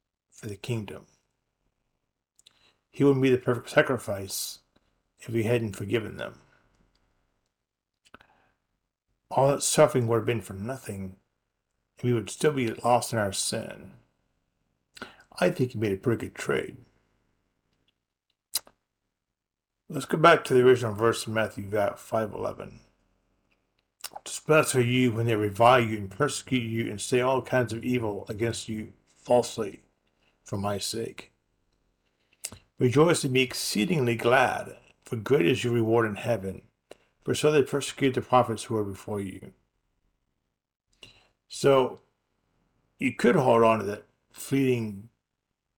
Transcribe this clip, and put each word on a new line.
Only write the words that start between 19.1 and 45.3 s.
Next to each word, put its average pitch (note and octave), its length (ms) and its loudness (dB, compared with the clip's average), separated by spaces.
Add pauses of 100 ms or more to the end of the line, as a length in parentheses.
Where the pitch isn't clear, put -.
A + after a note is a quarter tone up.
Let's C#3+ 160 -8
go - 120 -2
back D#3+ 280 6
to - 80 -2
the B2+ 80 6
original B2 320 6
verse A2 340 0
in A2 60 -8
Matthew G#2 360 -4 (280)
five A2 360 -4
eleven. G2+ 480 -10 (1600)
"Blessed D3+ 300 2
are B2+ 60 2
you B2 300 2
when A2+ 140 -2
they A#2 100 0
revile G#2+ 460 4
you A2 160 -2
and G2+ 120 -8
persecute C3 500 -4
you A2+ 300 -4
and G#2 100 -10
say B2 220 0
all B2+ 200 0
kinds B2 320 -2
of A2+ 100 -10
evil A2+ 440 -2
against A2+ 400 -4
you A2 260 -10 (240)
falsely A#2 640 -2 (640)
for - 140 -8
my G2+ 200 -2
sake. - 540 -10 (1500)
Rejoice C#3+ 440 4
and C3 100 -2
be B2+ 80 4
exceedingly C3+ 760 0
glad, A#2+ 600 0 (260)
for - 140 -8
great C3+ 280 2
is C3 180 0
your A#2+ 100 -2
reward A2+ 320 2
in G#2 100 -4
heaven, F#2+ 480 -6 (600)
for C3 100 -2
so D3+ 160 2
they D3+ 140 4
persecute C3+ 500 -2
the A#2+ 80 -2
prophets A#2 420 2
who A#2 120 -6
were G#2+ 80 -2
before G2+ 380 -8
you." F#2+ 320 -12 (1900)
So C3+ 540 2 (960)
you B2+ 140 0
could G#3+ 240 4
hold B2 260 6
on A2+ 160 4
to G2+ 60 -6
that G#2 200 -8 (280)
fleeting A#2 760 -2 (720)